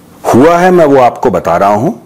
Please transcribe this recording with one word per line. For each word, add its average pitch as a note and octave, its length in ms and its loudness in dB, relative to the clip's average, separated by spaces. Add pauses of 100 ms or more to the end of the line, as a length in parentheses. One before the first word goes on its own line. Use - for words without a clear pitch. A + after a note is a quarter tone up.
(360)
हुआ D#3+ 220 2
है, F3+ 140 2
मैं F3 140 2
वो C#3 160 2
आपको A#2+ 300 0
बता E2+ 260 -4
रहा G2 120 0
हूं। A2 220 -2 (140)